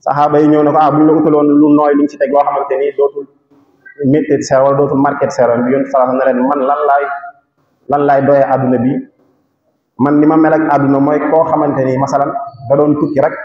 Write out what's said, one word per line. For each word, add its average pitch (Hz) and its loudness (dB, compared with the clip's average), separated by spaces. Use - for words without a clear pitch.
Saxaaba 147 0
yi 151 4
ñëw 151 2
ne 147 0
ko, 151 0
"Ah, 151 2
bu 147 0
ñu 156 4
la 156 4
utaloon 151 2
lu 147 4
nooy 147 2
luñ 147 0
ci - -10
teg 135 -2
loo 143 2
xamante 139 -4
ni 143 -2
dootul 139 -2
métti 139 0
sa 135 0
wala 139 2
dootul 139 0
marqué 139 -2
sa - -2
yaram 120 0
bi." 127 -2
Yonent 139 0
bi 139 -14
sallallaahu 131 0
alayhi - -
wa 131 0
sallam 127 0
ne 123 -2
leen, 131 0
"Man 139 -2
lan 143 0
laay, 143 2
lan 143 0
laay 139 2
doyee 139 4
àdduna 127 0
bi? 131 0
Man 143 2
ni 151 4
ma 156 2
mel 156 2
ak 156 0
àdduna 139 0
mooy 143 0
koo 160 2
xamante 147 -2
ni 131 -2
masalan 139 -2
da - 2
doon 147 2
tukki - -2
rek 156 -2